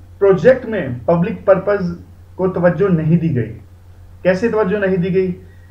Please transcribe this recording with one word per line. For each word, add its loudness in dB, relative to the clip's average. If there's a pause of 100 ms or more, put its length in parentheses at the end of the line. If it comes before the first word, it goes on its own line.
(180)
project 4
में -6
public 0
purpose 0 (320)
को -2
तवज्जो 0
नहीं 2
दी -2
गई। -2 (760)
कैसे 0
तवज्जो -2
नहीं -2
दी -2
गई? -2 (380)